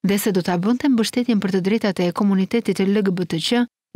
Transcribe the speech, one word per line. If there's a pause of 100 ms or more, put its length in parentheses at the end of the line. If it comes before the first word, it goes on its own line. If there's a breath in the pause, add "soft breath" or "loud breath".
dhe
se
do
ta
bënte
mbështetjen
për
të
drejtat
e
komunitetit
të
L
G
B
T
Q (300)